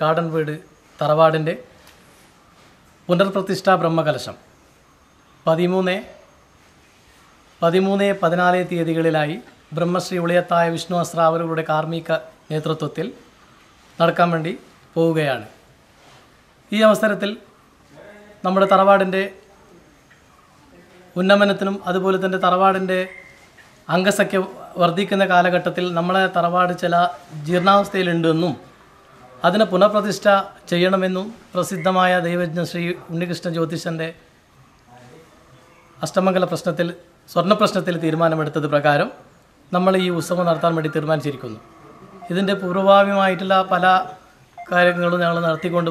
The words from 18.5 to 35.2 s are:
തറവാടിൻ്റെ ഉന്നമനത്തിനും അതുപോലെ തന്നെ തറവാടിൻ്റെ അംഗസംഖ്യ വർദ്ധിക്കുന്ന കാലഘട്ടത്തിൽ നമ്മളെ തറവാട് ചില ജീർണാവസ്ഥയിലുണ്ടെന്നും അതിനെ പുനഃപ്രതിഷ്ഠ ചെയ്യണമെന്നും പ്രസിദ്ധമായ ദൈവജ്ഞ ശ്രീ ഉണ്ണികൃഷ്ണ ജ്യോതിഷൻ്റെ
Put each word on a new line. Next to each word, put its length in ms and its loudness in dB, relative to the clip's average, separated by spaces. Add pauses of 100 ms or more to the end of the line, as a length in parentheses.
തറവാടിൻ്റെ 500 6 (2000)
ഉന്നമനത്തിനും 560 2 (140)
അതുപോലെ 340 0
തന്നെ 200 -2
തറവാടിൻ്റെ 540 2 (960)
അംഗസംഖ്യ 440 2 (420)
വർദ്ധിക്കുന്ന 520 2
കാലഘട്ടത്തിൽ 520 2 (140)
നമ്മളെ 240 0 (140)
തറവാട് 360 2 (100)
ചില 120 0 (520)
ജീർണാവസ്ഥയിലുണ്ടെന്നും 1040 2 (960)
അതിനെ 260 2
പുനഃപ്രതിഷ്ഠ 540 0 (440)
ചെയ്യണമെന്നും 560 0 (280)
പ്രസിദ്ധമായ 580 0 (160)
ദൈവജ്ഞ 420 -4
ശ്രീ 120 -6 (300)
ഉണ്ണികൃഷ്ണ 440 -4
ജ്യോതിഷൻ്റെ 520 -4 (2000)